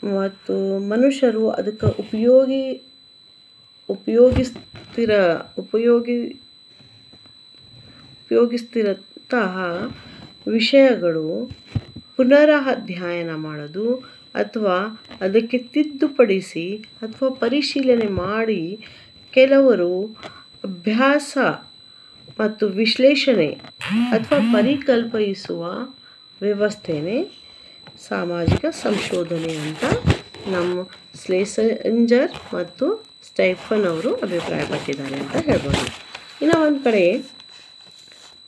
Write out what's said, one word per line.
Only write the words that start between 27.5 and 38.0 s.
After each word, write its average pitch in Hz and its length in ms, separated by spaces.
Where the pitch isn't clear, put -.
ಸಾಮಾಜಿಕ 175 580
ಸಂಶೋಧನೆ 170 920
ಅಂತ 151 260
ನಮ್ಮ 180 400
ಸ್ಲೆಸೆಂಜರ್ 226 1400
ಮತ್ತು 254 520
ಸ್ಟೆಫನ್ 196 580
ಅವರು 180 300
ಅಭಿಪ್ರಾಯಪಟ್ಟಿದ್ದಾರೆ 151 1000
ಅಂತ 139 200
ಹೇಳ್ಬೋದು. 165 500
ಇನ್ನು 311 240
ಒಂದ್ 285 180
ಕಡೆ 214 420